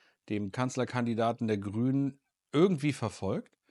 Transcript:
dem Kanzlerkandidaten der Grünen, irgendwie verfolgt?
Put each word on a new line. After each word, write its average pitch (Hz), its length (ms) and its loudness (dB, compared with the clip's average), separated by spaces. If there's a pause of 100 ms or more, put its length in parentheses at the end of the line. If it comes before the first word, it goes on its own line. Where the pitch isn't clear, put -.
(280)
dem 104 240 -2
Kanzlerkandidaten 117 960 0
der 107 100 2
Grünen, 131 640 0 (320)
irgendwie 151 420 4
verfolgt? 107 640 -4 (140)